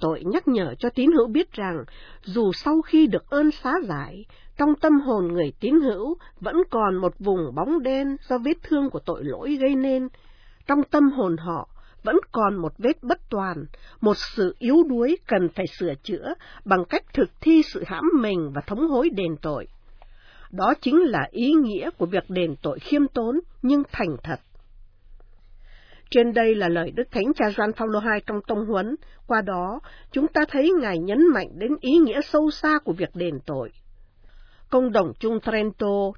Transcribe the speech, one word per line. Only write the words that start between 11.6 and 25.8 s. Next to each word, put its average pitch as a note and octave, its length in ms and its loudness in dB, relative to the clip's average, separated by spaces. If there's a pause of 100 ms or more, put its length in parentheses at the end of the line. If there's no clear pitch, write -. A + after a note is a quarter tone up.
vẫn - 140 0 (160)
còn G3+ 240 0
một E3 220 -6
vết B3 240 -2
bất C#4 160 -2 (120)
toàn, F#3+ 340 -6 (360)
một G#3 140 4 (220)
sự F#3 220 0
yếu C#4 300 4
đuối B3+ 280 0 (100)
cần F#3 220 0
phải F#3+ 180 -6
sửa E3 360 -4
chữa A3 320 -8 (300)
bằng F#3 200 2
cách - 200 -4 (100)
thực B3 160 0 (100)
thi D#4+ 220 6
sự - 240 -6
hãm F#3 180 -10 (160)
mình F#3 340 -2
và C#3+ 120 -4
thống B3+ 220 -2
hối C#4+ 220 2
đền F3+ 320 -4
tội. C#3+ 240 -6 (840)
Đó G3 300 0
chính D4 200 4
là G#3+ 300 0
ý B3 220 0
nghĩa A#3+ 380 2
của F#3 160 -4
việc F3+ 240 -4
đền F3 320 -2
tội - 160 -4
khiêm C#4+ 300 0
tốn B3 320 -2 (220)
nhưng C#4+ 200 2 (100)
thành E3+ 300 -4
thật. D#3+ 180 -8 (1700)